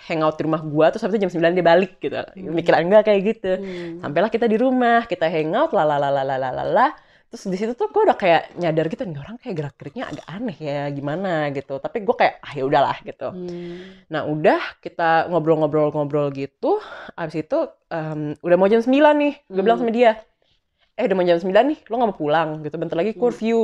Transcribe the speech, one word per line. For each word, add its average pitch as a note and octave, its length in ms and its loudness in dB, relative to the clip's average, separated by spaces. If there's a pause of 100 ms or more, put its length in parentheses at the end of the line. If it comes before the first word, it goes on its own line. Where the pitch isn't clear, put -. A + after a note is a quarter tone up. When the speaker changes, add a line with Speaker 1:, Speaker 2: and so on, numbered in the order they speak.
(100)
Speaker 1:
hangout D#3 240 0
di - 80 -6
rumah D#3 160 0
gue, D#3 320 2
terus - 160 -4
habis F#3+ 80 -2
itu G#3+ 80 0
jam F#3 80 0
sembilan E3 240 2
dia F3+ 80 2
balik," F3 400 2
gitu. C#3 160 -4
Speaker 2:
Hmm. - 320 -10
Speaker 1:
Pikiran E3 320 2
gue F#3+ 160 6
kayak G#3 240 4
gitu. G3 320 -2
Speaker 2:
Hmm. F3 480 -8
Speaker 1:
Sampailah D3+ 240 0
kita A3+ 240 0
di A3 80 2
rumah, A#3+ 480 2
kita E3+ 240 -2
hangout, F3+ 400 0
la F#3 160 2
la C#3+ 160 2
la C#3+ 80 0
la C#3 160 0
la C3+ 80 -2
la C3 160 -4
la C3+ 160 -6
la. F#3+ 200 2 (400)
Terus - 200 -14
di F#3 80 -4
situ A3 240 -4
tuh G#4 120 -2
gue G#4+ 120 2
udah E4+ 160 4
kayak E3+ 400 2
nyadar D#3+ 320 0
gitu, A#3 120 -8
"Nih E3+ 160 -10
orang G3+ 200 -14
kayak A3+ 160 -10
gerak-geriknya D3+ 500 -10
agak - 220 -14
aneh G3+ 320 -10
ya, C#3+ 320 -6
gimana," D3+ 600 -4
gitu. C#3 280 -8
Tapi G#3 240 -8
gue G#3 140 0
kayak, - 260 0
"Ah, - 120 -16
ya C#3+ 120 -4
udahlah," C3+ 360 2
gitu. - 260 -10
Speaker 2:
Hmm. F3+ 800 -12
Speaker 1:
Nah, D3 160 -6
udah, D#3 320 2 (200)
kita E3 520 0
ngobrol-ngobrol-ngobrol D3+ 1040 0
gitu. C#4 480 -4 (320)
Abis E3 260 -8
itu, C4+ 180 -2 (280)
em, D3+ 500 -6
udah F3 220 2
mau F#3+ 80 4
jam A3+ 160 4
sembilan C#4+ 320 6
nih, D4 200 0 (120)
gue F#3+ 160 -4
bilang A3+ 160 2
Speaker 2:
Hmm. A#3+ 80 -2
Speaker 1:
sama A3+ 80 -2
dia, A#3+ 160 6 (880)
"Eh, A3+ 80 0
udah G3 80 2
mau F#3 80 2
jam F3 160 4
sembilan F#3+ 280 4
nih, D4+ 200 -2
lo G#3+ 80 -8
nggak A#3 160 0
mau F#3 80 -6
pulang?" D#3 300 0 (140)
gitu. D3+ 120 -10
"Bentar E3 240 -6
lagi G3+ 160 -2
Speaker 2:
Hmm. F3+ 80 -10
Speaker 1:
curfew," A#3 420 0